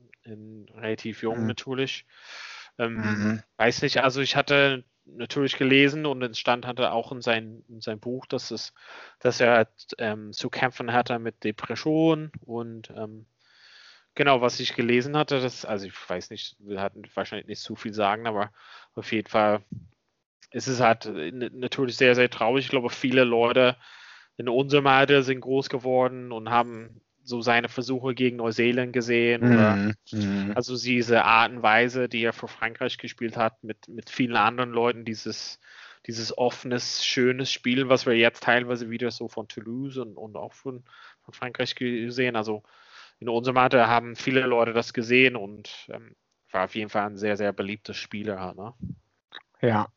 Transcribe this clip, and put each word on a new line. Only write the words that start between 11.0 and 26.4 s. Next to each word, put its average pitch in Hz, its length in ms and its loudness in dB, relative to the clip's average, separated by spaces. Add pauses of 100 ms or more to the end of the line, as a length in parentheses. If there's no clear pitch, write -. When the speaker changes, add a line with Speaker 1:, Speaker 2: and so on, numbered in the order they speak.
Speaker 1:
mit 113 240 -10
Depressionen 156 880 0 (140)
und, 113 500 -10
ähm, 110 300 -12 (920)
genau, 143 240 4
was 120 220 0
ich - 140 -6
gelesen 123 420 2
hatte, 147 240 0
das, 127 240 -6
also 98 220 -6
ich - 220 -16
weiß 90 200 -6
nicht, - 300 -14
wir 101 200 -8
hatten 98 240 -6 (120)
wahrscheinlich 98 320 -6
nicht 104 140 -12
zu 110 140 -10
viel 107 180 -10
sagen, 107 340 0
aber 104 260 -4 (420)
auf - 160 -10
jeden 107 160 -2
Fall 107 340 4 (920)
ist 113 160 -8
es 127 120 -2
halt, 113 260 4
äh, 92 220 -8
n-, 123 320 -10
natürlich 123 380 -4
sehr, 127 180 8
sehr 123 140 4
traurig. 127 340 0
Ich 123 80 -8
glaube, 120 180 0
viele 131 360 2
Leute 117 500 4 (640)
in 120 100 -6
unserem 139 400 2
Alter 139 340 6
sind 131 200 -2
groß 135 260 -2
geworden 127 640 -2
und 110 180 -8